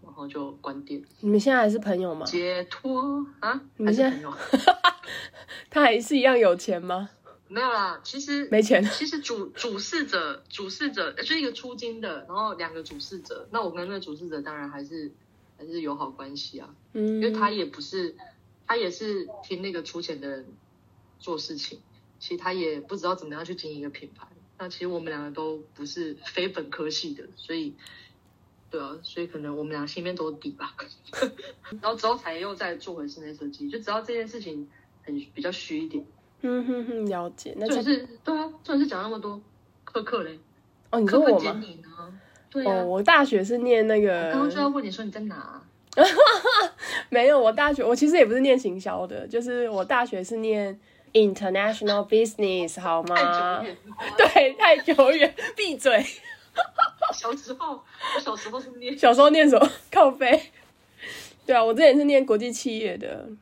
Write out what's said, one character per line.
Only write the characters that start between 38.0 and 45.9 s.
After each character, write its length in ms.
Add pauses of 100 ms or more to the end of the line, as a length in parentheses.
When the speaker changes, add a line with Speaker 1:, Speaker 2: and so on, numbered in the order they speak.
Speaker 1:
对 140
啊， 60 (200)
重 120
点 40
是 80
讲 140
那 80
么 80
多， 240 (420)
克 200
克 180
嘞。 180 (520)
Speaker 2:
哦， 80
你 80
说 120
我 100
吗？ 20
Speaker 1:
克 60
克 20
减 220
你 200
呢？ 380 (320)
对 120
啊。 120
Speaker 2:
哦， 100
我 160
大 240
学 180
是 140
念 300
那 120
个 280
Speaker 1:
我 40
刚 100
刚 80
就 100
要 80
问 180
你 60
说 120
你 60
在 120
哪 140
啊？ 280 (720)